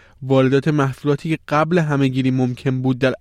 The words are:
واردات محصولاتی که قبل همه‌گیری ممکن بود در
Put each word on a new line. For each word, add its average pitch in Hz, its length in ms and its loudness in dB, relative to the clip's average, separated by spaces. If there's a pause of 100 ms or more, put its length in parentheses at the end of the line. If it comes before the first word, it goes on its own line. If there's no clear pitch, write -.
(220)
واردات 131 460 2
محصولاتی 143 640 -2
که 160 80 -2 (100)
قبل 160 300 0
همه‌گیری 135 520 0
ممکن 127 520 -2
بود 131 160 0
در 127 220 0